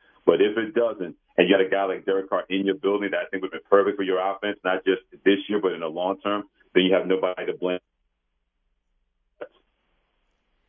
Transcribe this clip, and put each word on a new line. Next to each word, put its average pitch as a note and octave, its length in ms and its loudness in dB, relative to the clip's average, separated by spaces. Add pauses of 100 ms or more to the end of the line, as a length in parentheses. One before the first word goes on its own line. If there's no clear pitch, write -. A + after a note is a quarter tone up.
(260)
But E2+ 160 4
if G#2 160 2
it A2 180 -4
doesn't, G#2+ 400 -4 (220)
and F2 120 4
you G2+ 60 6
got F#2+ 100 2
a F#2 40 -4
guy G2 160 0
like F2+ 200 -6
Derek F#2+ 240 -2
Carr F2+ 200 -2
in G2 160 -2
your F#2+ 100 0
building G2 360 -2
that F2 100 -2
I E2+ 100 -6
think F#2+ 100 -8
would F#2+ 120 -8
have - 100 -12
been - 60 -20
perfect G2+ 280 4
for G2+ 60 -4
your F#2 160 0
offense, G2 440 -4
not F#2 220 -2
just F#2 160 2 (220)
this G2 240 4
year, G#2 120 -2
but F#2 120 0
in E2 80 -8
the E2 80 -6
long F2+ 320 -4
term, G#2 240 -4 (320)
then F#2 80 6
you F#2 100 4
have F#2 140 2
nobody F#2 400 -2
to F2 60 -4
blame. F2+ 260 -4 (3000)